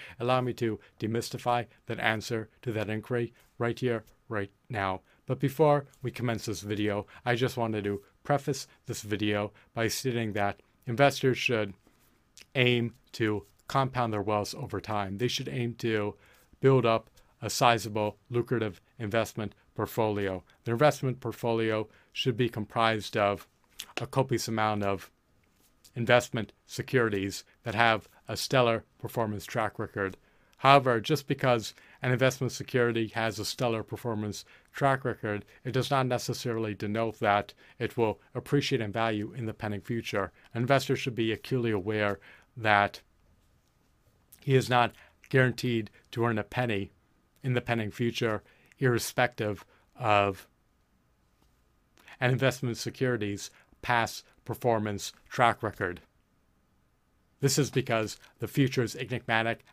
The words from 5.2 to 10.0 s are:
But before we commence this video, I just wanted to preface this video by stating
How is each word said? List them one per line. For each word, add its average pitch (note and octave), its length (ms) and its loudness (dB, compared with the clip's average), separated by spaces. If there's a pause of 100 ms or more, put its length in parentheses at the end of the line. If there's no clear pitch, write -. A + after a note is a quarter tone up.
But C3 160 -4
before C#3+ 460 4 (160)
we B2+ 80 -6
commence A#2 340 -4
this G2+ 160 -6
video, G#2 460 -2 (180)
I B2 100 0
just B2+ 220 -2
wanted A2 280 -2
to G2+ 180 -2 (220)
preface C#3 440 -2 (160)
this - 160 -8
video G#2 520 -2 (200)
by A2+ 160 -2
stating A2+ 460 -4